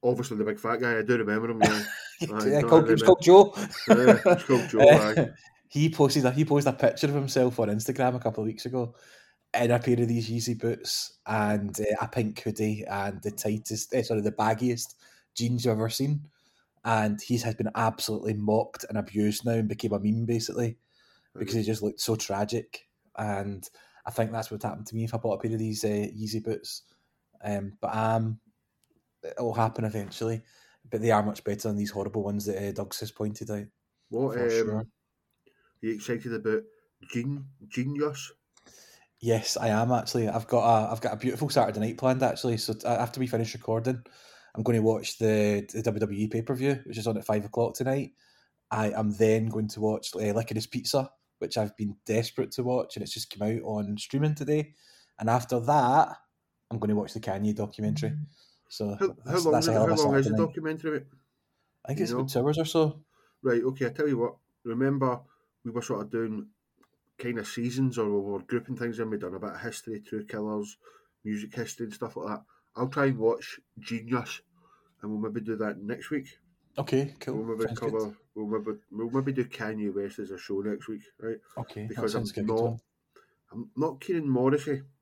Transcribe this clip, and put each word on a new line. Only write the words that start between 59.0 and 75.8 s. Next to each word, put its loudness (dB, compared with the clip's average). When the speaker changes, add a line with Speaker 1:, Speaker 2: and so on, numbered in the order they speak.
Speaker 1:
how -2
Speaker 2:
that's, 0
Speaker 1:
long 4
Speaker 2:
that's 2
Speaker 1:
is 2
Speaker 2:
a 2
Speaker 1:
it, 2
Speaker 2:
hell 6
of 4
Speaker 1:
how 4
Speaker 2:
a 4
Speaker 1:
long 4
is 4
the 0
Speaker 2:
Saturday 2
night. 2
Speaker 1:
documentary, -6
mate? -6
Speaker 2:
I -14
think -4
Speaker 1:
You 0
Speaker 2:
it's -2
about -2
Speaker 1:
know? -4
Speaker 2:
two 0
hours 2
or 0
so. 0
Speaker 1:
Right, 2
okay, -2
I 0
tell -2
you 2
what. -2
Remember, 0
we -8
were -4
sort -4
of -10
doing -4
kinda -6
seasons, -2
or 0
we -2
were -4
grouping -4
things -6
in. -4
We'd -4
done -8
a -10
bit -8
of -14
history, -10
True -8
Killers, -6
music -8
history -8
and -14
stuff -10
like -8
that. -8
I'll -2
try 2
and 0
watch 0
Genius, -6
and -8
we'll -4
maybe -6
do -4
that -4